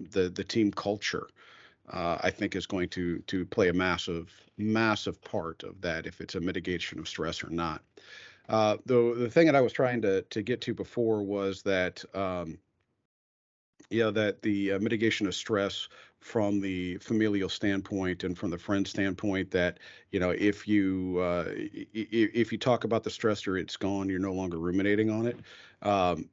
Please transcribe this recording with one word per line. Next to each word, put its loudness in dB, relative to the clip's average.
the, 2
the -6
team 2
culture, -2
uh, -2
I 2
think -4
is -4
going -2
to, -2
to -4
play 2
a 2
massive, 0
massive 0
part -6
of -14
that, -4
if -12
it's -10
a -2
mitigation -4
of -10
stress -4
or -10
not. -4
Uh, 4
the, 4
the 0
thing 8
that 6
I 8
was 2
trying 2
to, 4
to -4
get -2
to -4
before 0
was -2
that, 0
um, -4
you 0
know, 4
that 0
the, 0
uh, 0
mitigation 2
of -4
stress -2
from 0
the -4
familial 0
standpoint -2
and -2
from -4
the -4
friend 0
standpoint, -2
that, 2
you -2
know, 2
if 2
you, 2
uh, 0
i-, -8
i-, 2
if 2
you -4
talk 2
about 0
the -4
stressor, 0
it's -8
gone, -2
you're -2
no -2
longer -4
ruminating 2
on 0
it. -4
Um, 2